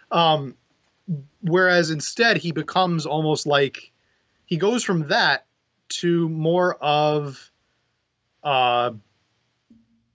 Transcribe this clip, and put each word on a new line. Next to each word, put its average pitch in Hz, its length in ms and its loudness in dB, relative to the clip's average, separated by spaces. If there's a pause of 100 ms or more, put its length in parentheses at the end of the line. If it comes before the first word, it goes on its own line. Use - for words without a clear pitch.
(120)
Um, 156 420 2 (880)
whereas 175 480 2
instead 196 480 0
he 170 140 -4
becomes 160 560 -2
almost 151 400 -2
like, 139 440 0 (540)
he 175 120 -4
goes 208 260 0
from 160 240 -2
that 170 380 0 (440)
to 170 400 0
more 165 460 0
of, 147 760 -2 (920)
uh, 123 480 2 (1200)